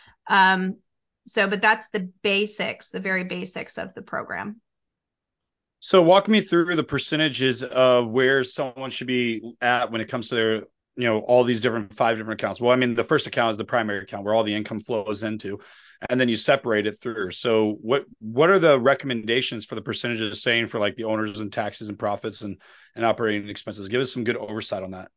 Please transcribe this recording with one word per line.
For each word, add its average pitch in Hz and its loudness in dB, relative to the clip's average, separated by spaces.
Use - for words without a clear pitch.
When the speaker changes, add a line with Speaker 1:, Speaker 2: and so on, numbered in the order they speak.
Speaker 1:
Um, 190 4
so, 202 0
but 196 -2
that's 220 2
the 185 -6
basics, 202 -2
the 185 -8
very 190 -2
basics 185 -10
of 185 -10
the - -16
program. 208 -8
Speaker 2:
So 190 6
walk 185 6
me 214 6
through 170 2
the 151 2
percentages 135 -2
of 127 4
where 127 2
someone 131 -8
should 123 -10
be 120 -2
at 123 0
when 113 -4
it 110 -6
comes 117 -6
to 127 -4
their, 113 2
you 123 -6
know, 110 2
all 123 4
these 120 0
different, 113 -2
five 117 2
different 107 -8
accounts. 101 -4
Well, 120 4
I 127 6
mean, 123 0
the 113 2
first 151 0
account 117 0
is 104 -4
the 107 -6
primary 104 -2
account 101 -10
where 104 0
all 113 4
the 104 -2
income 107 -6
flows 104 -4
into, 107 -6
and 123 0
then 127 4
you 113 0
separate 110 2
it 104 -8
through. 107 -6
So 110 2
what, 123 0
what 117 2
are 190 6
the 151 6
recommendations 120 0
for - -12
the 107 -8
percentages 110 -4
saying 117 0
for, 117 -4
like, 104 0
the 113 -8
owners 110 -4
and 101 -8
taxes 104 -6
and 101 -10
profits 104 -6
and, 101 -10
and 113 -6
operating 107 0
expenses? 101 -12
Give 120 0
us 131 -2
some 123 -6
good 117 -2
oversight 107 -8
on 95 -10
that. 92 -16